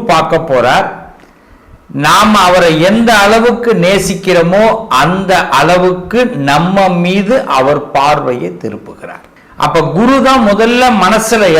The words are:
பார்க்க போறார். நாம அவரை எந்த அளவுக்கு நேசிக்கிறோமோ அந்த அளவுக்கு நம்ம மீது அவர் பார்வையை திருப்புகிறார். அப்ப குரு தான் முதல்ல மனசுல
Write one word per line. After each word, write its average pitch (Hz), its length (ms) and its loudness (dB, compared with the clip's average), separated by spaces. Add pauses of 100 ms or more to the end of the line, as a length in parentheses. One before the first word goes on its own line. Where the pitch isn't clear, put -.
பார்க்க 160 320 0 (100)
போறார். 139 380 0 (1160)
நாம 196 280 2 (140)
அவரை 175 240 2 (180)
எந்த 226 220 2 (140)
அளவுக்கு 226 460 2 (140)
நேசிக்கிறோமோ 185 800 0 (380)
அந்த 185 320 -2 (260)
அளவுக்கு 180 640 0 (280)
நம்ம 185 380 0 (180)
மீது 196 300 0 (240)
அவர் 143 220 0 (160)
பார்வையை 143 540 -2 (120)
திருப்புகிறார். - 640 -14 (380)
அப்ப 165 180 0 (140)
குரு 254 200 2 (120)
தான் 262 200 2
முதல்ல 233 400 2 (140)
மனசுல 214 580 0